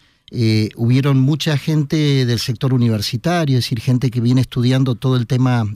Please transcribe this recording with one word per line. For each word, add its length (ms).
eh, 460
hubieron 440
mucha 360
gente 680
del 140
sector 340
universitario, 840
es 60
decir, 160
gente 300
que 100
viene 200
estudiando 560
todo 200
el 120
tema 360